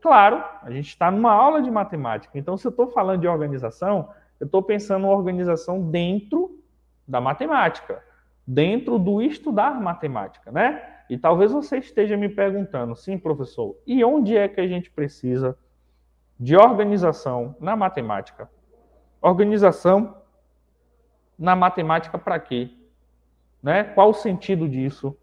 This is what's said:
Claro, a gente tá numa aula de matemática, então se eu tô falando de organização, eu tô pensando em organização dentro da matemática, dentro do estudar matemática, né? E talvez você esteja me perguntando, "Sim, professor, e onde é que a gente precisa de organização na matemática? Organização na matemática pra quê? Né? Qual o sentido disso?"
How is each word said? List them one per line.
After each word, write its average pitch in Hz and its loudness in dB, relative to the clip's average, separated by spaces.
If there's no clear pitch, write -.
Claro, 240 6
a 120 -16
gente 139 -10
tá 175 2
numa 220 2
aula 277 4
de 247 -2
matemática, 151 -6
então 180 -6
se 196 -8
eu 240 -4
tô 247 0
falando 190 -2
de 175 0
organização, 151 -4
eu 147 -8
tô 190 0
pensando 202 -2
em 196 2
organização 180 -2
dentro 202 -4
da 131 -4
matemática, 165 -4
dentro 202 0
do 202 0
estudar 262 -2
matemática, 131 -8
né? 233 -2
E 123 -6
talvez 170 2
você 277 -4
esteja 214 -2
me 202 -2
perguntando, 196 -4
"Sim, 190 -10
professor, 135 -6
e 240 2
onde 233 2
é 202 2
que 202 -6
a 180 -2
gente 180 -6
precisa 131 -4
de 127 2
organização 185 2
na 185 -6
matemática? 117 -6
Organização 196 2
na 175 4
matemática 170 0
pra 175 -4
quê? 123 -6
Né? 175 0
Qual 208 4
o 214 0
sentido 180 -4
disso?" 135 -6